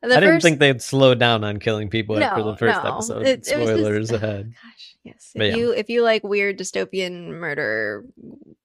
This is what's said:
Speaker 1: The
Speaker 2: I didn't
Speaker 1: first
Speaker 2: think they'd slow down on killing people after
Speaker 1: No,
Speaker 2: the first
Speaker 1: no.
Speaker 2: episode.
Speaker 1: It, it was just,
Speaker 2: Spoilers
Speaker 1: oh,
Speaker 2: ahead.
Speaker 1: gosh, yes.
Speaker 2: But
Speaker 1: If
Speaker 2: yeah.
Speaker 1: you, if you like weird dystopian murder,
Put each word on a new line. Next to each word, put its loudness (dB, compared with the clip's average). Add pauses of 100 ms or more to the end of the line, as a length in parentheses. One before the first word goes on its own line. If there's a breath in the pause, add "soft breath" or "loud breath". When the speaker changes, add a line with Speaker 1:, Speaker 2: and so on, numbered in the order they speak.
Speaker 1:
The 4
Speaker 2:
I 8
didn't 6
Speaker 1:
first 0
Speaker 2:
think 6
they'd 4
slow 4
down 2
on -4
killing -4
people -2
after 0
Speaker 1:
No, -4
Speaker 2:
the -8
first 2
Speaker 1:
no. -4
Speaker 2:
episode. -6
Speaker 1:
It, -2
it -2
was 0
just, 2
Speaker 2:
Spoilers -2
Speaker 1:
oh, -2
Speaker 2:
ahead. -6 (120)
Speaker 1:
gosh, -20
yes. -20
Speaker 2:
But 0
Speaker 1:
If 2
Speaker 2:
yeah. 0
Speaker 1:
you, 0
if -4
you 2
like 2
weird -2
dystopian -6
murder, -6 (600)